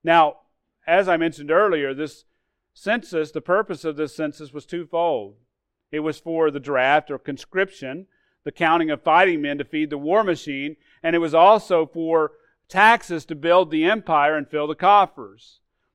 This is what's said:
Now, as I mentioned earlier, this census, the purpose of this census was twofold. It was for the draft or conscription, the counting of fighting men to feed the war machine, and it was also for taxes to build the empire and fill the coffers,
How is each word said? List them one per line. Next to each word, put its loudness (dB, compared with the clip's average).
Now, 4
as 2
I 0
mentioned -6
earlier, 0
this -12
census, -6
the -10
purpose -4
of -6
this -6
census -10
was -16
twofold. -6
It -6
was -6
for -2
the -6
draft 0
or -8
conscription, -8
the -10
counting 0
of -6
fighting 2
men -6
to -10
feed -6
the -8
war 0
machine, -8
and -2
it 0
was -2
also 4
for -2
taxes 2
to -12
build 2
the -2
empire 0
and -6
fill -4
the -8
coffers, 0